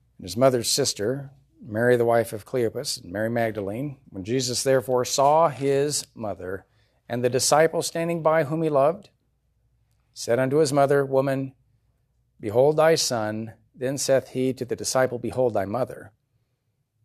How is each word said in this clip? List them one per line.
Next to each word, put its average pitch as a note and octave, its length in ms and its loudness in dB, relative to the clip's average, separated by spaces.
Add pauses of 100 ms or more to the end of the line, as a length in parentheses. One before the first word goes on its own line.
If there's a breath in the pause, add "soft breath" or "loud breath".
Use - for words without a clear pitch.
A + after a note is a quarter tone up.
(180)
and - 80 -18
his F#2 120 -8
mother's B2+ 320 2
sister, C3+ 640 -2 (280)
Mary A#2+ 380 2
the A#2 80 2
wife A#2 260 2
of G#2 140 -12
Cleopas, B2 560 -4
and E2+ 100 -16
Mary A2 180 -2
Magdalene. A2+ 680 -4 (120)
When G2 140 -12
Jesus B2 400 -4
therefore B2+ 400 2
saw D3+ 460 4
his C#3 640 -2
mother F#2+ 520 -10 (440)
and A#2+ 140 -4
the B2 60 2
disciple D3+ 520 2
standing E3 400 -4
by D#3+ 220 2
whom D#3+ 180 -4
he D#3+ 80 -2
loved, D3 380 0
he - 40 -20 (1040)
said A#2 260 0
unto C3 180 2
his D3+ 140 2
mother, C#3+ 320 4
"Woman, C3+ 500 0 (840)
behold B2+ 380 2
thy D#3+ 180 4
son." A2 580 -4 (220)
Then C3 220 -6
saith C3 320 0
he C3 240 -2
to - 120 -8
the A2+ 120 -6
disciple, B2+ 420 -2
"Behold A#2 340 -2
thy G2 120 -2
mother." - 480 -6 (920)